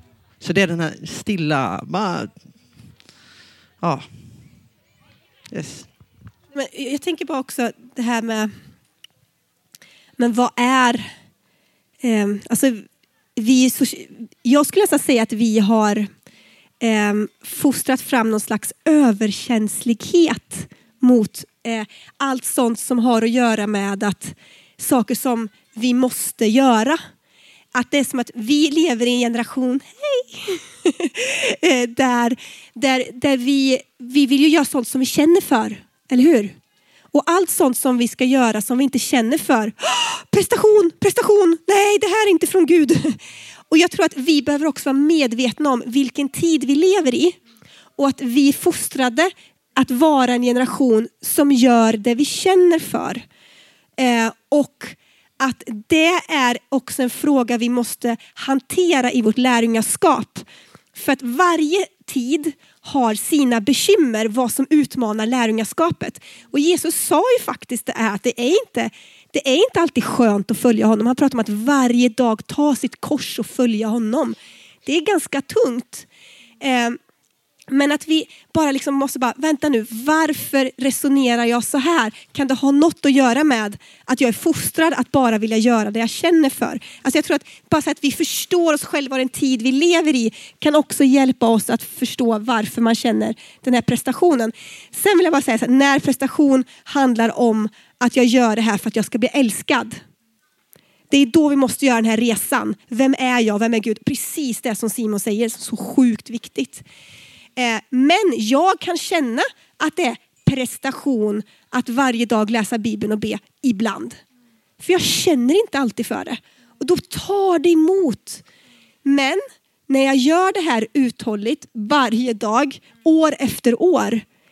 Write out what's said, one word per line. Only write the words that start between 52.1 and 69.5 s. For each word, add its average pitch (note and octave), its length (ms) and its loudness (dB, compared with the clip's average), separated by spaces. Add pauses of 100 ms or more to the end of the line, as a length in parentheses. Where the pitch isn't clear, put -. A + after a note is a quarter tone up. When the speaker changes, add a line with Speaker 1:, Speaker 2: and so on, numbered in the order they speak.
Speaker 2:
vi C#4+ 100 0
känner F4+ 540 4
för. - 420 -6 (760)
Eh, A#3+ 340 0 (180)
och - 360 0 (580)
att B3+ 200 -4 (240)
det E4 400 2
är B3+ 300 0 (120)
också - 340 -4
en B3 60 -2
fråga B3+ 480 0
vi A#3+ 120 -2
måste A#3+ 480 -4 (160)
hantera C4+ 800 -2
i B3+ 100 0
vårt G#3+ 160 0
lärjungaskap. A#3 1040 0 (560)
För - 160 -4
att C4 100 -2
varje D#4+ 640 0 (200)
tid C#4+ 460 -4 (300)
har A#3 340 0
sina B3 460 0
bekymmer, A#3+ 640 2
vad A3+ 240 -2
som C4+ 180 -4
utmanar A#3 560 0
lärjungaskapet. A3+ 920 -2 (320)
Och C#4 80 -2
Jesus E4 360 0 (100)
sa D#4+ 180 2 (160)
ju - 40 -12
faktiskt - 420 -10
det - 100 -6
här, A3+ 200 -2
att G3 80 -8
det A#3 180 -4
är D#4 240 2
inte, A3+ 240 -6 (440)
det - 160 -2
är C4 60 4